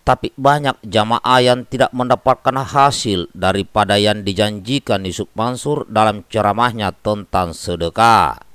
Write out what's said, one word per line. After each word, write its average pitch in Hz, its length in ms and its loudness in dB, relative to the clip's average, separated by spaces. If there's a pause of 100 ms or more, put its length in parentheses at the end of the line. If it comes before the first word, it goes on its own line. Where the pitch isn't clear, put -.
tapi - 320 -2
banyak 139 480 0
jamaah 110 560 2
yang 123 320 2
tidak 127 240 0
mendapatkan 127 720 0
hasil 120 640 0
daripada 95 720 -2
yang 104 240 0
dijanjikan 104 800 -2
Yusuf 90 320 -6
Mansur 127 480 -4
dalam 110 400 0
ceramahnya 107 720 -2
tentang 95 560 -4
sedekah. 87 880 0 (140)